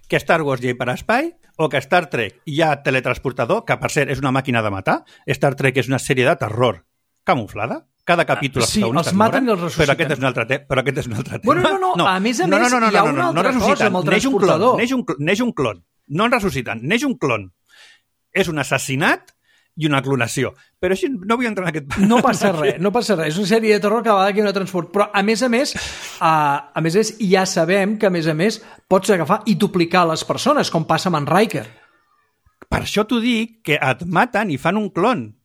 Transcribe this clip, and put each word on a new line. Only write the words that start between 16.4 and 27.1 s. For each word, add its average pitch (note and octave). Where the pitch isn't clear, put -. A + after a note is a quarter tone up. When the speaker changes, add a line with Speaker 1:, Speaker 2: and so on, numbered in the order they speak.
Speaker 1:
neix G#3+
un C4+
clon. A2
És F3
un D#3+
assassinat C#3+
i D#3
una C#3
clonació. B2
Però F#3
així F#3+
no G#3+
vull B3+
entrar F#3+
en -
aquest D3+
Speaker 2:
No A3+
passa G#3
Speaker 1:
<laughs> D#3+
Speaker 2:
res, -
no F#3+
passa A3
res. D#3+
És D#3
una G3+
sèrie A3
de G#3
terror G#3
que A3+
va G3
d'aquí G3+
una G3+
transport. F3+
Però, G3+
a G3+
més A3
a B3+
més, B3
a, D3+
a D#3
més D#3+
a -
més, A3